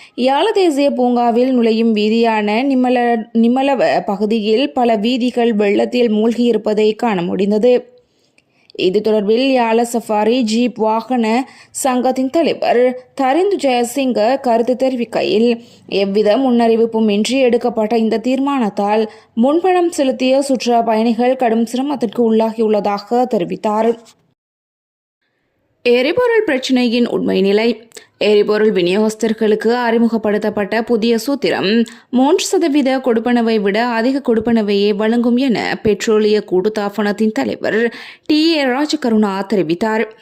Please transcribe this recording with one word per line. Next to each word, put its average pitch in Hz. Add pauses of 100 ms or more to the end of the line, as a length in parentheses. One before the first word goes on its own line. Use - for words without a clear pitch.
(160)
யாழ 262
தேசிய 302
பூங்காவில் 240
நுழையும் 226
வீதியான 214 (100)
நிமல-, 247 (100)
நிமலவ 247 (240)
பகுதியில் 220
பல 240
வீதிகள் 240
வெள்ளத்தில் 220
மூழ்கியிருப்பதை 220 (100)
காண 214
முடிந்தது. 202 (1040)
இது 185
தொடர்பில் 214
யாழ 233
சஃபாரி 220
ஜீப் 226
வாகன 226 (460)
சங்கத்தின் 254
தலைவர் 247 (320)
தரிந்து 320
ஜெயசிங்க 247
கருத்து 240
தெரிவிக்கையில், 233 (400)
எவ்வித 202
முன்னறிவிப்பும் 226
இன்றி 214
எடுக்கப்பட்ட 233
இந்த 220
தீர்மானத்தால் 233 (300)
முன்பணம் 339
செலுத்திய 262
சுற்றுலா 240
பயணிகள் 233
கடும் 233
சிரமத்திற்கு 247
உள்ளாகியுள்ளதாக 220
தெரிவித்தார். 208 (1900)
எரிபொருள் 427
பிரச்சினையின் 247
உண்மை 185
நிலை. 202 (500)
எரிபொருள் 208
விநியோகஸ்தர்களுக்கு 214
அறிமுகப்படுத்தப்பட்ட 220
புதிய 233
சூத்திரம் 185 (400)
மூன்று 285
சதவீத 285
கொடுப்பனவை 233
விட 196
அதிக 247
கொடுப்பனவையே 220
வழங்கும் 233
என 247 (240)
பெட்ரோலிய 214
கூட்டுத்தாபனத்தின் 208
தலைவர் 220 (460)
டி 302 (140)
ஏ 294
ராஜகருணா 247 (160)
தெரிவித்தார். 220 (160)